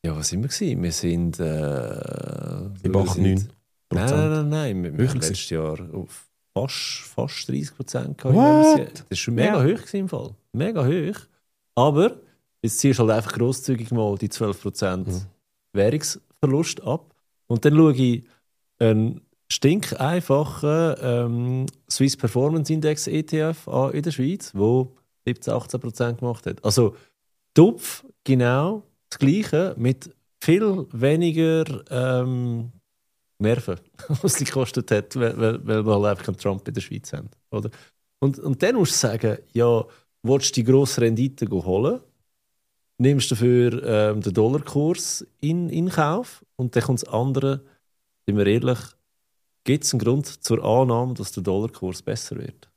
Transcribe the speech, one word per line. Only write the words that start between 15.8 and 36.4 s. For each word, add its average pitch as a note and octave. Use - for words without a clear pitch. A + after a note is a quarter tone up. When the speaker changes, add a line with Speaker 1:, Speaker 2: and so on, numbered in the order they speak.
Speaker 1:
ab. -
Und A#2
dann D3+
schaue D#3
ich B2
einen A2
stinkeinfachen, D3+
ähm, A#2+
Swiss C3+
Performance D3
Index D3+
E D3+
T D#3
F D#3+
an C3
in D3
der E3
Schweiz, C#3+
wo B2
siebzehn, A#2+
achtzehn A#2+
Prozent A#2+
gemacht A#2+
hat. -
Also G#2+
Tupf -
genau C3+
das -
Gleiche F3
mit C3
viel F#3+
weniger, D#3+
ähm, B2
Nerven, G#2+
<laughs> -
was E3
sie C#3+
gekostet -
hat, G#2
weil, A#2
weil, A2+
weil G#2+
wir G#2+
halt G2+
einfach G2+
keinen F#2+
Trump G2